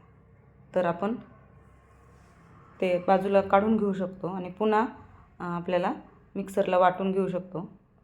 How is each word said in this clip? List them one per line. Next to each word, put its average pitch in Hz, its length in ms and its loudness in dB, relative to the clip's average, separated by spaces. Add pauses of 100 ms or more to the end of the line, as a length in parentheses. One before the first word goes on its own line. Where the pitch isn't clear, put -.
(760)
तर 180 100 2
आपण 185 300 -2 (1700)
ते 180 180 2
बाजूला 196 420 4
काढून 202 360 4
घेऊ 202 160 0
शकतो 185 340 -6
आणि 180 220 -6
पुन्हा, 214 320 0 (600)
अ, 175 40 -10
आपल्याला 175 480 -2 (420)
मिक्सरला 196 440 0
वाटून 185 340 2
घेऊ 190 160 0
शकतो. - 420 -8 (340)